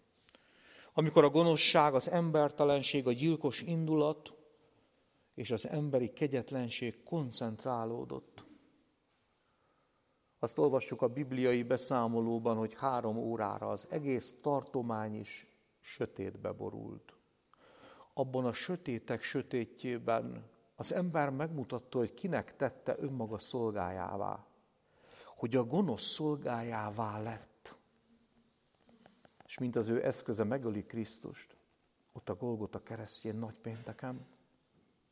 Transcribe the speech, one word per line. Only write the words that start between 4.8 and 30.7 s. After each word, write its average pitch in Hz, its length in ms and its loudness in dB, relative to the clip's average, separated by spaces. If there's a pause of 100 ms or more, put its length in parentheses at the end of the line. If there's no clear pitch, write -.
és 120 160 -8
az 113 180 -2
emberi 139 440 0
kegyetlenség 127 920 -4
koncentrálódott. 123 1400 -4 (1900)
Azt - 200 -2
olvassuk 131 440 2
a 123 60 4
bibliai 127 540 2
beszámolóban, 117 960 2
hogy 110 200 -2
három 120 400 0
órára 107 520 -2
az 104 200 -4
egész 139 540 -4
tartomány 120 720 -2
is - 320 -10 (340)
sötétbe 101 720 -6
borult. 107 600 -10 (1000)
Abban 131 320 0
a 120 80 2
sötétek 127 680 -4
sötétjében 120 1300 -2 (260)
az - 160 -4
ember 165 380 0
megmutatta, 135 680 -4
hogy 117 160 0
kinek 156 420 -4
tette - 420 -2
önmaga 117 400 -4
szolgájává, 98 1080 -4 (920)
hogy 120 200 0
a 127 80 4
gonosz 135 380 0
szolgájává 113 1200 -2
lett. - 540 -12 (1700)
És - 120 -14
mint 123 180 -2
az 110 120 2
ő 113 160 2
eszköze 113 400 0
megöli 110 400 -2